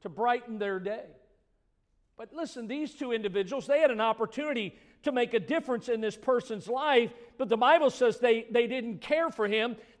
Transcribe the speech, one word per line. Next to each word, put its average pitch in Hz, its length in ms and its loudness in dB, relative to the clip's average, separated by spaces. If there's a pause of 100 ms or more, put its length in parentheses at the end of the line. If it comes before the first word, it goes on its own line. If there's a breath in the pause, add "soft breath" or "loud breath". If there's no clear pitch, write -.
to 208 60 -10
brighten 233 500 -2
their 202 200 -4
day. 202 280 -8 (1080)
But 220 160 -18
listen, 262 360 -8
these 285 260 -6
two 254 180 -6
individuals, 202 540 -4
they 285 140 4
had 302 100 6
an 220 100 -2
opportunity 226 760 -2 (260 soft breath)
to 285 100 -2
make 240 220 0
a 226 60 4
difference 262 480 -4
in 226 120 -2
this 214 160 -4
person's 240 520 -2
life, 247 440 2 (260 loud breath)
but 254 100 -2
the 226 80 2
Bible 277 340 6
says 247 280 2
they, 226 320 2
they 240 160 2
didn't 226 340 -6
care 320 300 0
for 214 180 -2
him. 220 280 0 (240 loud breath)